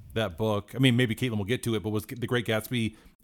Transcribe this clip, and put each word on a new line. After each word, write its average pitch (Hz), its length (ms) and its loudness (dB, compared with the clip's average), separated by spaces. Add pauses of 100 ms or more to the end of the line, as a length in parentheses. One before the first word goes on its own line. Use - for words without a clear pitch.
(140)
that 104 220 -2
book, 104 380 0
I 117 40 -4
mean, 127 180 6
maybe 120 180 2
Caitlin 113 240 -2
will 101 60 0
get 123 180 -2
to 117 140 0
it, 98 80 -2
but 107 60 -2
was 104 140 0
The 120 220 -8
Great 123 200 0
Gatsby 110 500 0 (280)